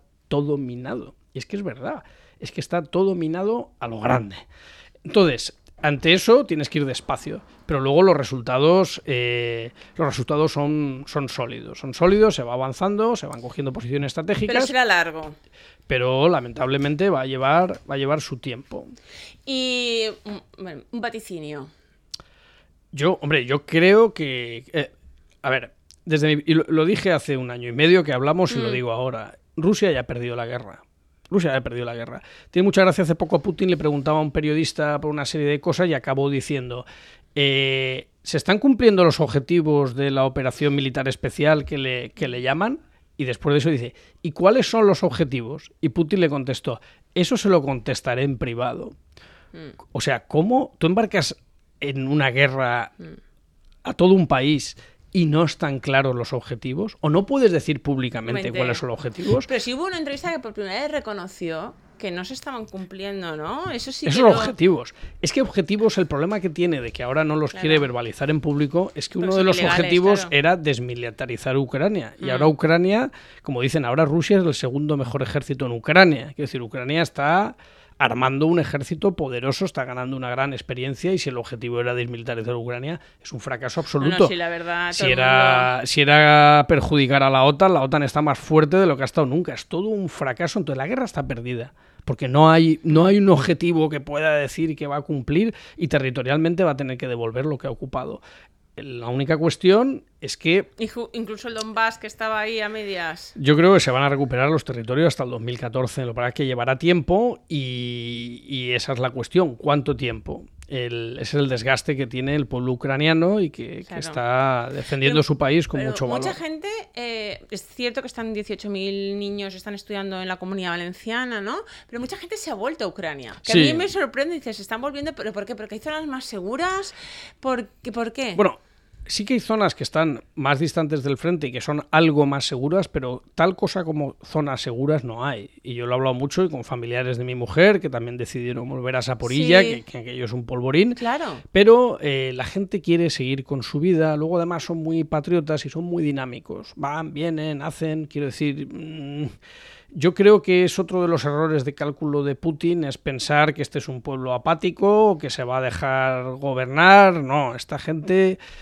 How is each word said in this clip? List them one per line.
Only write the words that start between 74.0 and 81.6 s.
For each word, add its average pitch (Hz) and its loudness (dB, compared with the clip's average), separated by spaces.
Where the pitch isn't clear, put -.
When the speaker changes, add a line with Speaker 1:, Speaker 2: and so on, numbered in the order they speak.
Speaker 1:
Rusia 165 2
es 185 4
el 156 0
segundo 143 -2
mejor 135 -4
ejército 135 -4
en 120 -6
Ucrania. 151 4
Quiero 147 -6
decir, 127 -8
Ucrania 131 -4
está 170 0
armando 131 2
un 170 4
ejército 151 -2
poderoso, 135 -2
está 143 -6
ganando 127 -6
una 127 -6
gran 135 -2
experiencia, 131 -6
y 190 0
si - -4
el 123 -6
objetivo 120 -6